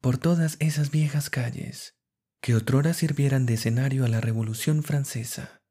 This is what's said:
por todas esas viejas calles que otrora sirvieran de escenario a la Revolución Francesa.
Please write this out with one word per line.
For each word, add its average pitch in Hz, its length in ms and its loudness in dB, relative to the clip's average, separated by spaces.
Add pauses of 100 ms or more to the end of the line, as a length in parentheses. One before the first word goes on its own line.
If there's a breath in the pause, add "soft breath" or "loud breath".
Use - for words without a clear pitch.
por 127 180 2
todas 165 420 2
esas 151 300 0
viejas 147 400 0
calles - 640 -6 (440)
que 120 160 2
otrora 135 380 2
sirvieran 139 520 2
de 117 80 2
escenario 131 500 0
a 120 40 2
la 113 120 2
Revolución 113 640 0
Francesa. 135 880 -6